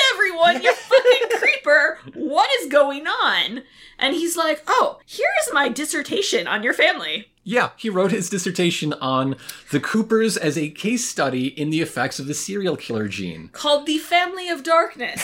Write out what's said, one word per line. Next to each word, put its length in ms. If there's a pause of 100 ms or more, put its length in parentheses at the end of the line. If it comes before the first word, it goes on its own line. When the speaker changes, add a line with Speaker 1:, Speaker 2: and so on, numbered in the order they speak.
(140)
Speaker 1:
everyone, 500
you 100
fucking 640
creeper? 600 (140)
What 360 (120)
is 100
going 360
on?" 560 (360)
And 160
he's 220
like, 300
"Oh, 380
here's 460
my 160
dissertation 800
on 160
your 100
family." 540 (200)
Speaker 2:
Yeah, 300
he 140
wrote 200
his 200
dissertation 600
on 420 (340)
the 100
Coopers 560
as 220
a 140
case 360
study 400
in 220
the 120
effects 360
of 80
the 80
serial 420
killer 320
gene. 420
Speaker 1:
Called 360
The 140
Family 500
of 140
Darkness. 600